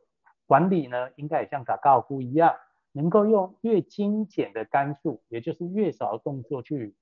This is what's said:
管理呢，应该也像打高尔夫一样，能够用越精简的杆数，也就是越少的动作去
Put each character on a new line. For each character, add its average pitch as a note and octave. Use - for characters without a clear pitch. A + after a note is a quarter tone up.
管 D#3+
理 D#3+
呢， B2
应 D3
该 D3
也 -
像 C#3
打 G#2+
高 C#3
尔 A2+
夫 C#3
一 B2
样， E3
能 D#3
够 G#3
用 G3+
越 A3
精 G#3
简 C3
的 A2
杆 C#3+
数， C3+
也 A#2
就 D#3+
是 F3
越 F#3+
少 G#2
的 A#2
动 C#3
作 B2+
去 A#2